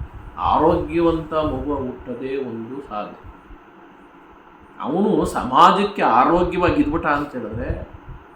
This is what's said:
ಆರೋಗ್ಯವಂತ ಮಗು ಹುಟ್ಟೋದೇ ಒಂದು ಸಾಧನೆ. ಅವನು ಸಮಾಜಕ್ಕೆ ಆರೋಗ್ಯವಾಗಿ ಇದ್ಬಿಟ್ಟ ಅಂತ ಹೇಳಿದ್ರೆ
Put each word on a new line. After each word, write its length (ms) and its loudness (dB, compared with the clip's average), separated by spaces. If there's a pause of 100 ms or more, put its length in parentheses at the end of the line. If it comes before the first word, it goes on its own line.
(380)
ಆರೋಗ್ಯವಂತ 960 2
ಮಗು 420 -2
ಹುಟ್ಟೋದೇ 600 -6
ಒಂದು 520 -8
ಸಾಧನೆ. 380 -10 (1500)
ಅವನು 440 0
ಸಮಾಜಕ್ಕೆ 760 2
ಆರೋಗ್ಯವಾಗಿ 800 4
ಇದ್ಬಿಟ್ಟ 240 0
ಅಂತ 300 -2
ಹೇಳಿದ್ರೆ 520 -6 (480)